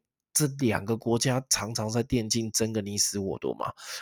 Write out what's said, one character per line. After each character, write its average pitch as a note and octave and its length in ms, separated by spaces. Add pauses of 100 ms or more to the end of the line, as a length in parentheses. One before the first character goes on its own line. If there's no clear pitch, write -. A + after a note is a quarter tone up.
(340)
这 D3+ 120 (120)
两 G#2 260
个 A2+ 120
国 A#2 220
家 B2 300
常 G#2+ 260
常 A2 160
在 A#2 120
电 A2+ 260
竞 A2+ 240
争 A2+ 200
个 A2 80
你 G2+ 160
死 - 220
我 F#2+ 220
夺 C2 140
嘛， - 180 (300)